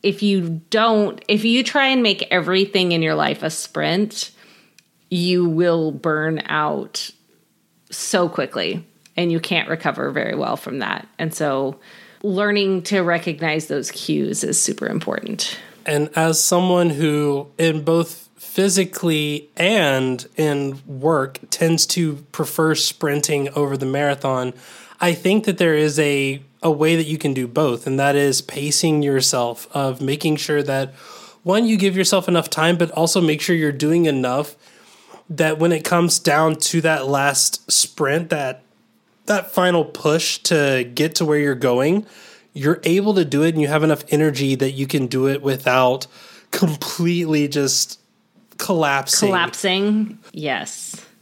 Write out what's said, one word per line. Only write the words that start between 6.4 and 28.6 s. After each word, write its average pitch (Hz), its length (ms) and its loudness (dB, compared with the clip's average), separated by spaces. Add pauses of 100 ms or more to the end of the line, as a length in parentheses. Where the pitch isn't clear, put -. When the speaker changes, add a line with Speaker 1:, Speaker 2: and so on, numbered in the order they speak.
Speaker 1:
out 151 640 -4 (800)
so - 380 0
quickly 139 580 -4 (300)
and 175 160 0
you 165 80 0
can't 165 280 -2
recover 139 440 -4
very 127 240 -4
well 120 200 -2
from - 220 -10
that. - 300 -6 (100)
And 160 160 -6
so 139 460 -4 (420)
learning 202 600 0
to 196 180 0
recognize 165 680 -2
those 143 240 -4
cues 147 540 -4
is - 180 0
super - 240 -4
important. - 720 -6 (280)
Speaker 2:
And 151 280 0
as 160 280 2
someone 180 480 4
who, 147 580 0 (100)
in 160 240 2
both 165 540 0
physically 170 1200 0
and 139 680 2 (120)
in 143 500 0
work, 135 540 -2 (100)
tends 165 380 2
to 156 280 -2 (140)
prefer - 460 0
sprinting 147 760 -2
over 139 260 -2
the 135 100 -4
marathon, 135 680 -2 (480)
I 175 140 2
think 202 300 2
that 190 140 0
there 165 180 4
is 151 220 2
a, 139 440 0 (200)
a 165 80 2
way 156 260 2
that 160 80 2
you 151 140 -6
can 143 160 -2
do 127 120 -2
both, 120 400 0
and 135 140 -2
that 143 160 4
is 143 240 2
pacing 151 640 0